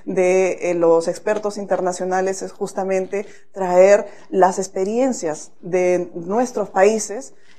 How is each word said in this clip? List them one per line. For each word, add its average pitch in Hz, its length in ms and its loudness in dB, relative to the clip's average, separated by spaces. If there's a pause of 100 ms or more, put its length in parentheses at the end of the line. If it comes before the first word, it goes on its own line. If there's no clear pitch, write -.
de, 180 680 0
eh, 175 40 -2
los 165 320 2
expertos 208 500 -4
internacionales 185 840 -4
es 185 100 -12
justamente 190 760 -6 (260)
traer 190 540 6 (220)
las 185 300 2
experiencias 196 1000 -4
de 180 540 0
nuestros 202 540 -4
países 208 640 0 (260)